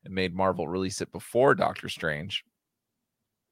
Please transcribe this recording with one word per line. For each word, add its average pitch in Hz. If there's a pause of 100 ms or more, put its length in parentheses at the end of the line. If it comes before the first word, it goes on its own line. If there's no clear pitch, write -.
and 92
made 92
Marvel 90
release 92
it -
before 120
Doctor -
Strange. 80 (1080)